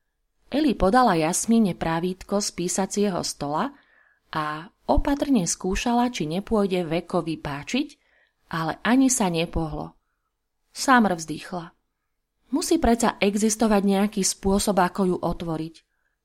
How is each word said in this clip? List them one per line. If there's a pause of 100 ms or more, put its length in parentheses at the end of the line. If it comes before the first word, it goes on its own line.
(520)
Elí
podala
Jasmíne
pravítko
z
písacieho
stola (600)
a (200)
opatrne
skúšala,
či
nepôjde
veko
vypáčiť, (640)
ale
ani
sa
nepohlo. (760)
Samr
vzdychla. (800)
„Musí
predsa
existovať
nejaký
spôsob,
ako
ju
otvoriť.“ (500)